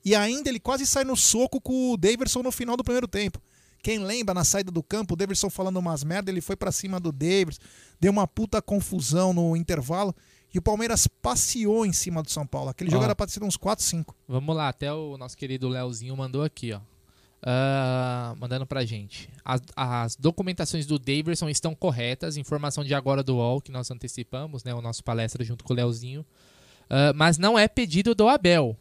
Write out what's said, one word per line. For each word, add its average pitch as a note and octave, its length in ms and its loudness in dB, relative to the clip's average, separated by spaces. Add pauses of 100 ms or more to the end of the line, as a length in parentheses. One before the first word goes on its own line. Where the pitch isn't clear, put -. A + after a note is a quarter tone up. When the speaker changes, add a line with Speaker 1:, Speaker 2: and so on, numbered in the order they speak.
Speaker 1:
E F#3+ 120 4
ainda B3 340 2
ele A#3+ 100 -4
quase C4 260 -2
sai C4+ 200 2
no C4 100 -2
soco B3+ 460 4
com B3+ 320 0
o A3 40 -2
Daverson A#3+ 440 2
no B3 100 -2
final A#3+ 240 -4
do B3 80 -2
primeiro B3 240 0
tempo. G3+ 320 -4 (420)
Quem A3 180 -2
lembra, G3+ 340 -2
na F3+ 100 2
saída F#3+ 280 2
do E3+ 120 0
campo, G3+ 300 -2
o - 40 0
Daverson G3 320 0
falando F#3+ 280 -2
umas E3 260 -2
merda, F#3+ 280 -2
ele F3+ 100 -2
foi - 140 -4
pra G3 160 -4
cima F#3+ 280 -4
do F3 120 -2
Daverson, E3 480 0 (420)
deu F#3+ 100 6
uma G3 160 4
puta G#3+ 340 0
confusão F#3 680 2
no E3+ 240 2
intervalo, E3+ 580 -2 (400)
e F#3 40 0
o F3+ 40 0
Palmeiras A3 460 2 (140)
passeou A3+ 640 2
em F#3 80 0
cima E3 300 -2
do - 80 -10
São D3 160 -4
Paulo. C3+ 220 -4
Aquele F3 200 -4
jogo F#3+ 140 6
Speaker 2:
Ó. - 20 4
Speaker 1:
era G#3 100 2
pra G3+ 120 -2
ser G3+ 160 -8
uns G3 120 -2
quatro, - 300 -2
cinco. - 300 -4 (120)
Speaker 2:
Vamos C#3 280 -2
lá, D3+ 140 0
até C#3+ 220 -6
o D3+ 260 -8
nosso B2+ 200 -14
querido C3 320 -4
Leozinho B2+ 480 -6
mandou C3+ 260 -2
aqui, B2 300 -4
ó. G2+ 60 -8 (640)
Ah, B2+ 960 0
mandando B2+ 260 -6
pra C3+ 180 -4
gente. G#2+ 460 -8 (140)
"As, B2+ 180 -2 (140)
as A#2+ 400 -2
documentações E3+ 680 -2
do D3+ 120 0
Daverson D3+ 500 -2
estão D#3 280 -2
corretas, C3 600 -2
informação D3 460 -4
de C#3 100 0
agora C3+ 280 2
do C3 140 0
uol, B2 260 0
que - 100 -16
nós C3 200 -8
antecipamos, C3 720 -10
né, B2 100 -6
o A#2+ 80 -6
nosso A#2 220 -6
palestra A#2 400 -2
junto A#2 200 -6
com - 100 -4
o - 20 2
Leozinho. B2 500 -2 (640)
Ah, C#3 260 4
mas D#3 220 6
não G#3 220 4
é G#3+ 80 8
pedido G#3 480 2
do G#3+ 120 8
Abel. F3 540 6